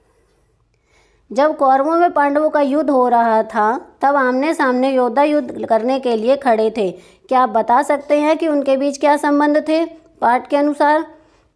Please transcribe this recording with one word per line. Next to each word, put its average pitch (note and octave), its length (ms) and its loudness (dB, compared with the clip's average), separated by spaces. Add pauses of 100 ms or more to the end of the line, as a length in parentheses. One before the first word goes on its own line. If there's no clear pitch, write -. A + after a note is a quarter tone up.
(1300)
जब D4 260 0
कौरवों C#4 400 2
में F4 140 2
पांडवों D4 380 0
का D4+ 120 0
युद्ध C#4+ 280 0
हो B3+ 180 2
रहा A#3 380 2
था A3 240 -2 (320)
तब C#4 140 2
आमने C4+ 380 0
सामने C4 380 0
योद्धा B3+ 320 0
युद्ध D4 420 -2
करने A#3 340 0
के A#3+ 160 -2
लिए A3+ 220 0
खड़े A3 400 2
थे। G3 120 -2 (400)
क्या B3+ 120 2
आप B3+ 80 2
बता A3+ 340 2
सकते D4 360 -2
हैं D4+ 180 0
कि E4 100 -4
उनके C#4 300 0
बीच C#4 220 -4
क्या D4 180 2
संबंध D4 420 0
थे? D#4 260 -2
पाठ B3 640 -4
के C#4+ 80 0
अनुसार D4 480 0 (500)